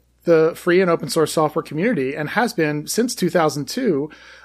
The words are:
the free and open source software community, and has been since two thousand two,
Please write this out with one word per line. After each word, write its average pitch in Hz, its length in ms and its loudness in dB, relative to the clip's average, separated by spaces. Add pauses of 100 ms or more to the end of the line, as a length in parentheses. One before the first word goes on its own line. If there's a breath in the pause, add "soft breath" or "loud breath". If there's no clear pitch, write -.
(240)
the 160 320 4
free 180 240 2
and 185 100 2
open 165 180 -2
source 151 240 0
software 156 300 0
community, 151 540 -2
and 151 140 -6
has 226 220 0
been 151 360 -2
since 240 260 -2
two 180 160 0
thousand 147 380 0
two, 160 420 -2 (340 loud breath)